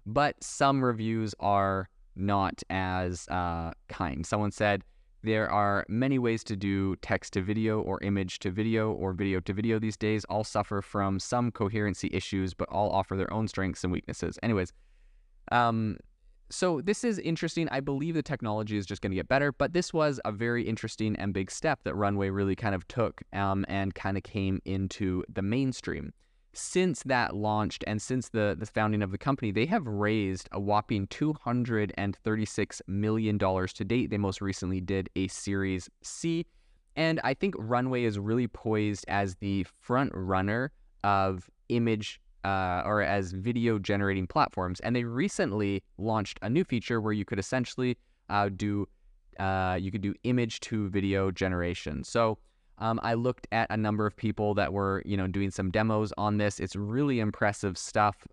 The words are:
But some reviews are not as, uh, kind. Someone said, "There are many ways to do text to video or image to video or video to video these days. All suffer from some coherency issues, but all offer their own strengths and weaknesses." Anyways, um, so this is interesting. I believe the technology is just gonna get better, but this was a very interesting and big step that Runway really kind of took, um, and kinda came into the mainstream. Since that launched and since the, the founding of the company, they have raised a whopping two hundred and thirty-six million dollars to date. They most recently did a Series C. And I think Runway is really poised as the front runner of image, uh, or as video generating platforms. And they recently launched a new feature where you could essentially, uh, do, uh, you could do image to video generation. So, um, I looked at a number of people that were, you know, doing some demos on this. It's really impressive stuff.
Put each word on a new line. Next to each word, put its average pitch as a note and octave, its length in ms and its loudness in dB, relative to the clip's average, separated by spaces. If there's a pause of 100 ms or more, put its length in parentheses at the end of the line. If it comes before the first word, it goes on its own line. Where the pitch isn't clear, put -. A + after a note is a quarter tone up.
But C#3 380 0
some C#3 400 2
reviews A2 560 0
are G2 480 4 (280)
not G2 560 2
as, F#2 560 -2
uh, E2+ 460 -2 (160)
kind. D#2 360 -4
Someone G#2 240 0
said, G2+ 340 2 (380)
"There G#2+ 300 2
are G2+ 360 2
many C3 300 2
ways A#2 280 2
to A2 100 -4
do G2 400 2
text - 380 -4
to G2 80 0
video A2 400 0
or - 200 -4
image G2 380 0
to G2 100 -2
video A2 440 2
or F#2+ 200 -2
video F#2+ 280 0
to G2+ 120 -4
video A2 240 0
these G#2+ 200 -2
days. G#2+ 280 0
All G#2+ 200 -2
suffer G2+ 360 -2
from G2 380 0
some B2 320 0
coherency G#2 600 -2
issues, F#2+ 440 -2
but - 140 -4
all G2 220 0
offer F#2+ 260 0
their F#2+ 140 -2
own G#2+ 160 -2
strengths F#2+ 360 -4
and F2+ 100 0
weaknesses." - 480 -6
Anyways, G2+ 320 0 (800)
um, A2+ 460 2 (520)
so E3+ 320 0
this G3 220 0
is A3 160 0
interesting. E3 500 -2
I C#3 120 -2
believe C#3+ 340 -2
the D3+ 80 0
technology G#2+ 540 -2
is G2 100 -2
just G2+ 160 -8
gonna F#2+ 120 -2
get E2+ 120 -2
better, C#3 240 4
but C#3+ 220 -2
this F3 200 0
was D3+ 320 2
a G#2+ 60 0
very A#2 320 0
interesting A2 540 -2
and G2 160 -2
big F#2+ 180 -2
step - 320 -2
that D2+ 100 -4
Runway G2 360 0
really G2 260 0
kind G#2 180 -2
of F2+ 140 -4
took, - 340 -2 (120)
um, G2 340 0
and G2 260 -2
kinda G2 280 -4
came F#2+ 440 -2
into F#2+ 640 -2
the F#2+ 140 -4
mainstream. A#2 720 -2 (380)
Since - 520 0
that B2 320 2
launched G#2+ 500 0
and G#2+ 160 -2
since B2+ 280 -4
the, G#2 280 2
the G#2+ 80 -6
founding G#2+ 380 2
of F#2 80 -2
the G2 80 -4
company, C3+ 320 0
they A2 160 2
have F#3 180 0
raised G#2 640 0
a - 80 -4
whopping G2+ 460 2
two D3+ 280 0
hundred A#2 640 0
and G2 280 -2
thirty-six G#2+ 640 0
million G#2+ 500 2
dollars F#2+ 360 2
to - 120 -6
date. A#2 240 2
They G#2+ 80 0
most G2+ 240 0
recently F#2+ 400 -2
did F#2+ 340 -2
a F#2+ 120 0
Series G2 640 -2 (100)
C. E3 460 -4 (480)
And D#3+ 280 2
I C3 120 2
think C3+ 240 0
Runway B2 440 0
is G#2+ 140 2
really A2+ 300 0
poised G#2+ 600 0
as G2 280 0
the G2 280 0 (160)
front B2+ 360 0
runner G2 560 0 (320)
of F#2+ 440 2 (220)
image, A2+ 500 2 (240)
uh, F#2+ 400 0
or G#2 200 2
as F#2+ 280 2
video A2+ 460 0
generating G2 480 0
platforms. F2+ 540 0
And A#2 160 -2
they A#2+ 80 0
recently A#2 800 0 (160)
launched A2 420 -2
a G#2 80 -4
new D#3+ 140 2
feature A#2 360 0
where G#2+ 140 0
you G#2 120 0
could G2 140 -2
essentially, B2+ 560 -2 (320)
uh, G#2 220 2
do, G2+ 380 -2 (520)
uh, F#2+ 400 0
you F#2+ 120 -4
could G2+ 100 -4
do G2+ 220 -2
image A#2+ 380 0
to G#2+ 280 -2
video G2 400 2
generation. F2 720 -2
So, A2+ 360 2 (420)
um, A2+ 220 0
I A#2 100 0
looked A#2+ 380 0
at A2+ 180 2
a G#2+ 60 -2
number G#2+ 300 2
of G#2 100 -2
people G#2 380 0
that F#2+ 180 2
were, G2 320 0
you G2 140 -2
know, F#2+ 100 0
doing G2 240 0
some F#2+ 180 -2
demos G#2+ 480 2
on G#2 200 2
this. G#2 240 0
It's F#2+ 160 -4
really B2 420 0
impressive G#2 580 0
stuff. - 560 0